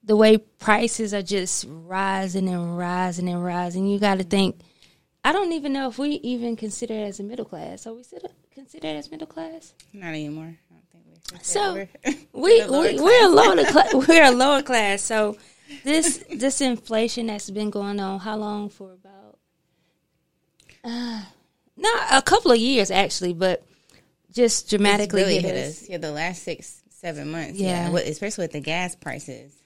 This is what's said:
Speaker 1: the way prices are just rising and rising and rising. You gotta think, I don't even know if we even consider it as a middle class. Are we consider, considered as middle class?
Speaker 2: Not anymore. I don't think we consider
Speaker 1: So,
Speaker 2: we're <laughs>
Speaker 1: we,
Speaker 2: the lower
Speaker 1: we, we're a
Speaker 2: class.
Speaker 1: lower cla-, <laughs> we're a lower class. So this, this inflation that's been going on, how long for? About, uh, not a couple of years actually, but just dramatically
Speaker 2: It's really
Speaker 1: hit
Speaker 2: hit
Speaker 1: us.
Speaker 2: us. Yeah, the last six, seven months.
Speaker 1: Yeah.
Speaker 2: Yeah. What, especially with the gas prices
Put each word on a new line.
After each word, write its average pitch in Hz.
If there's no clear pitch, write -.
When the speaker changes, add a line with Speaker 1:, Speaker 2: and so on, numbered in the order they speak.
Speaker 1:
the 208
way 220
prices 220
are 202
just 185
rising 185
and 175
rising 180
and 175
rising. 180
You 202
gotta 196
think, 196
I 285
don't 370
even 294
know 269
if 226
we 277
even 233
consider 220
it 214
as 196
a -
middle 226
class. 175
Are 226
we 233
consider, -
considered 311
as 294
middle 320
class? 320
Speaker 2:
Not 190
anymore. 156
I 170
don't 165
think -
we 165
consider -
Speaker 1:
So, 403
Speaker 2:
we're 294
<laughs> -
Speaker 1:
we, 453
Speaker 2:
the -
lower 285
Speaker 1:
we, 311
we're 440
a 349
Speaker 2:
class. -
Speaker 1:
lower 349
cla-, 269
<laughs> 277
we're 330
a 262
lower 269
class. 214
So 214
this, 311
this 262
inflation 226
that's 208
been 208
going 202
on, 190
how 214
long 208
for? 190
About, 196
uh, 233
not 453
a 269
couple 381
of 233
years 226
actually, 185
but 180
just 233
dramatically 202
Speaker 2:
It's 196
really 170
Speaker 1:
hit -
Speaker 2:
hit 131
Speaker 1:
us. 156
Speaker 2:
us. -
Yeah, 180
the 156
last 170
six, -
seven 147
months. 165
Speaker 1:
Yeah. 180
Speaker 2:
Yeah. 170
What, -
especially 190
with 160
the 147
gas 170
prices 135